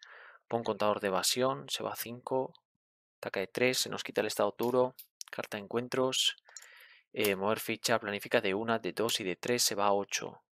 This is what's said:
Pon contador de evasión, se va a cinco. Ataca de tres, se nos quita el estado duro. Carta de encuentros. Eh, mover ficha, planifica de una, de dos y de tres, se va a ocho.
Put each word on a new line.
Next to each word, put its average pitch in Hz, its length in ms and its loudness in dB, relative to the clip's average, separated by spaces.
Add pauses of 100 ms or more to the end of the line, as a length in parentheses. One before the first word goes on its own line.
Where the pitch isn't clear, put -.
(480)
Pon 113 160 -2
contador 104 360 2
de 104 80 0
evasión, 131 600 0
se - 140 -6
va 107 100 -4
a - 40 -8
cinco. 131 580 -4 (640)
Ataca - 220 -4
de 95 80 -2
tres, 127 320 2
se 110 100 -2
nos 98 120 -6
quita - 200 -2
el 107 60 0
estado 104 280 2
duro. 127 380 2 (360)
Carta - 280 -8
de 101 60 -10
encuentros. 127 720 0 (760)
Eh, 104 240 2
mover 101 240 0
ficha, 113 380 0
planifica 104 420 0
de 98 140 2
una, 113 240 0
de 92 140 -4
dos 113 280 0
y 110 40 -6
de 90 120 -2
tres, 120 260 0
se - 120 2
va 101 120 4
a 101 60 8
ocho. - 600 -2